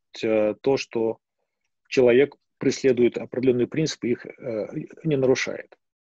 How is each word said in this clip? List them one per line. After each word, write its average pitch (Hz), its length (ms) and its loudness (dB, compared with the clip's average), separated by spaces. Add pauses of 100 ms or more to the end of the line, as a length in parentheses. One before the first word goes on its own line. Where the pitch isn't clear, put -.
(240)
э, 107 360 0
то, 139 160 0
что 113 420 -6 (680)
человек 127 480 4 (220)
преследует 123 600 2
определённые 123 480 0
принципы, 151 420 -4
их, - 160 -4
э, 110 440 -10 (360)
не 156 120 0
нарушает. - 600 -2 (380)